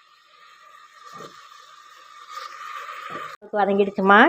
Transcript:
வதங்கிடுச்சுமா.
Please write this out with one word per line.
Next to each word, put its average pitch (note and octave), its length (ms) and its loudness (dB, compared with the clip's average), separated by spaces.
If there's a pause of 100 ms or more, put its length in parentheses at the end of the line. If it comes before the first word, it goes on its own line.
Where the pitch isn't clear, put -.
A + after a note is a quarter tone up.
(3500)
வதங்கிடுச்சுமா. G3 760 4